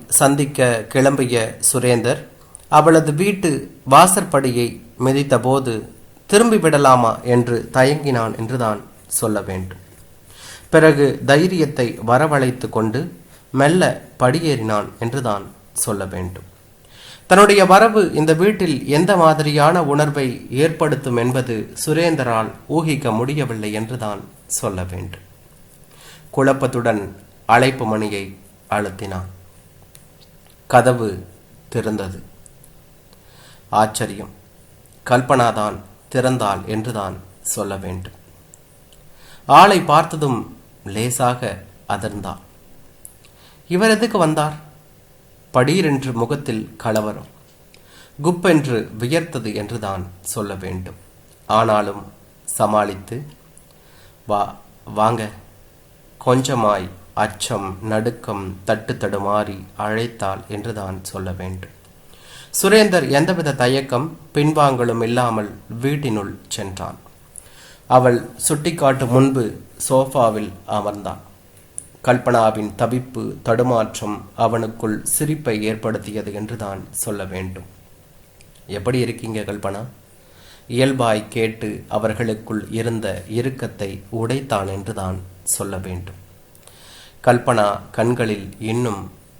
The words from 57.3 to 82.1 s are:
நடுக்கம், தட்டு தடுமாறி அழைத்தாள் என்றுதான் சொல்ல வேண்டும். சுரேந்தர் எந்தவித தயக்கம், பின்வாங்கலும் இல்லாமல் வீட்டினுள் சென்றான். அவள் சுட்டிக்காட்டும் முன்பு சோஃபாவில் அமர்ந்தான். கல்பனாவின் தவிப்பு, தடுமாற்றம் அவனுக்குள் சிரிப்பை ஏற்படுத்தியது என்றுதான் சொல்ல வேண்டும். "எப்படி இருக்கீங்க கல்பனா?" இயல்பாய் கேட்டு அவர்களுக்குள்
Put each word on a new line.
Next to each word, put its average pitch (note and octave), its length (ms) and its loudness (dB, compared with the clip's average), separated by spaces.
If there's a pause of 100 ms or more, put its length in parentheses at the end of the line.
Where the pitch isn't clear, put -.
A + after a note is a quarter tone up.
நடுக்கம், A2 840 -6
தட்டு A2 280 -4
தடுமாறி G2+ 640 -4 (220)
அழைத்தாள் G#2+ 720 -6
என்றுதான் G2+ 560 -8
சொல்ல F#2 280 -8
வேண்டும். F#2 420 -12 (880)
சுரேந்தர் F#3+ 460 4
எந்தவித D#3 460 0
தயக்கம், C3+ 640 -2 (180)
பின்வாங்கலும் C3+ 680 2
இல்லாமல் A2+ 480 0 (300)
வீட்டினுள் B2+ 520 -2 (160)
சென்றான். F#2+ 500 -10 (880)
அவள் B2 320 6 (300)
சுட்டிக்காட்டும் C#3 600 0
முன்பு C3 360 2 (440)
சோஃபாவில் A#2+ 640 0 (180)
அமர்ந்தான். G#2 540 -6 (800)
கல்பனாவின் A2+ 720 2
தவிப்பு, A2+ 640 -4
தடுமாற்றம் A2+ 760 -2 (200)
அவனுக்குள் A2+ 640 -2
சிரிப்பை D3 600 -4
ஏற்படுத்தியது G#2+ 720 -6
என்றுதான் G#2 580 -10
சொல்ல G2+ 340 -8
வேண்டும். F#2 460 -10 (960)
"எப்படி G2+ 340 -4
இருக்கீங்க A2+ 400 -6
கல்பனா?" G2+ 440 -8 (840)
இயல்பாய் A#2+ 600 0
கேட்டு A2 600 -4
அவர்களுக்குள் A2 800 -4